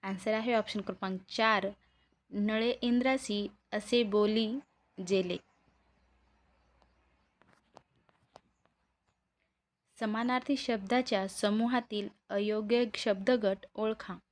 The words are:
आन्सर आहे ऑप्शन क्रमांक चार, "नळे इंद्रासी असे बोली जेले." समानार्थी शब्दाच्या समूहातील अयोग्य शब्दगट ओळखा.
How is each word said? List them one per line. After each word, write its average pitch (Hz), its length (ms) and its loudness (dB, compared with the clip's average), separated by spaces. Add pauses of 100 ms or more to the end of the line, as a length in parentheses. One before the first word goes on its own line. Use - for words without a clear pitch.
आन्सर 196 320 -2
आहे 226 200 0
ऑप्शन 214 260 0
क्रमांक 190 480 -6
चार, 220 380 2 (640)
"नळे 220 400 0 (120)
इंद्रासी 240 680 0 (240)
असे 214 300 2
बोली 214 560 2 (480)
जेले." 180 300 0 (4000)
समानार्थी 240 560 0
शब्दाच्या 220 720 0
समूहातील 214 800 0 (200)
अयोग्य 214 560 0 (100)
शब्दगट 202 800 2
ओळखा. 220 400 -4 (180)